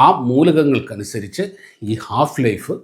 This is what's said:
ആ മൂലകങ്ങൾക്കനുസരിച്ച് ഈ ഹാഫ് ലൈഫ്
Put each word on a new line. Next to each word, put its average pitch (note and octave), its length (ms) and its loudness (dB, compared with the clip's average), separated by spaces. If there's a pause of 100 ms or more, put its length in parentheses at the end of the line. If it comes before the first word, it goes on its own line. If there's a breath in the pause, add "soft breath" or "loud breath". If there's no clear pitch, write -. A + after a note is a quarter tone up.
ആ C#3+ 40 8 (220)
മൂലകങ്ങൾക്കനുസരിച്ച് B2+ 1160 0 (440 loud breath)
ഈ A2 60 -2 (120)
ഹാഫ് C#3+ 380 -2
ലൈഫ് G#2+ 280 -2 (120)